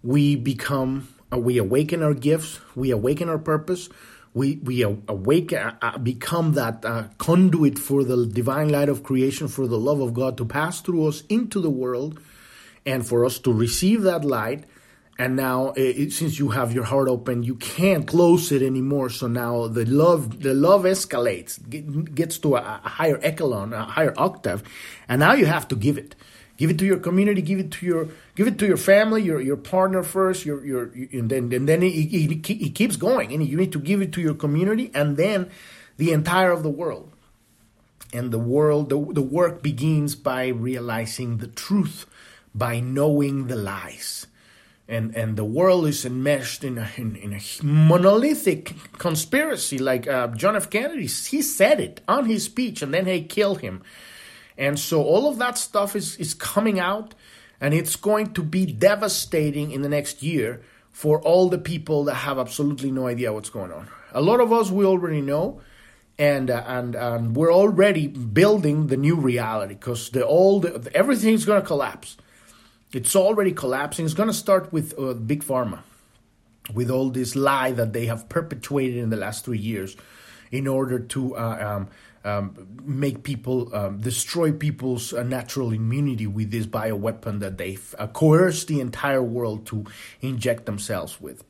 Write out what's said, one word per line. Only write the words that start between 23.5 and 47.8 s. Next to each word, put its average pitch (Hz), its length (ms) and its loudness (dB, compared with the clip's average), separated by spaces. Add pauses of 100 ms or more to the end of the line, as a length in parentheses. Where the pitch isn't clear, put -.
a 110 100 -6
higher 151 340 0
octave, 117 460 -2 (440)
and 123 120 0
now 160 140 8
you 170 120 6
have 160 220 0
to 135 80 -4
give 135 240 0
it. - 160 -16 (420)
Give 160 140 2
it 156 80 0
to 190 60 2
your 190 120 4
community. 190 440 2
Give 185 180 -2
it 156 120 -6
to - 140 -12
your, 165 220 0 (280)
give 214 120 2
it 208 120 0
to 208 60 2
your 180 120 4
family, 220 440 6
your, 160 200 0
your 139 160 0
partner 185 440 2
first, 185 420 0
your, 143 220 -6
your, 127 180 -2 (280)
and 117 180 -2
then, 123 240 -2
and 135 140 0
then 170 160 4
it, 185 40 4
it, 160 640 0
it 208 240 -4
keeps 208 220 0
going. 170 360 0
And 151 140 0
you 135 120 -2
need 185 160 0
to 151 60 -4
give 196 220 0
it 156 120 -4
to 180 80 -4
your 156 120 0
community, 180 600 0
and 143 220 0
then 185 340 0 (460)
the 160 160 2
entire 175 380 4
of 165 120 0
the 156 60 -2
world. 143 420 -6 (1000)
And 120 200 -6
the 113 80 -2
world, 147 500 2
the, 143 240 -2
the 147 80 0
work 165 400 0
begins 147 540 0
by 127 320 -2
realizing 120 920 -4
the 120 100 -8
truth, - 600 -2 (480)
by 117 240 -2
knowing 139 680 0
the 123 80 -4
lies. 98 720 -10 (600)
And, 113 280 -4
and 110 220 -4
the 107 80 -2
world 170 420 4
is 143 180 -2
enmeshed 131 600 -2
in 127 120 -6
a, 113 200 -6
in, 113 180 -6
in 104 160 -10
a 101 80 -8 (240)
monolithic 175 1120 4 (220)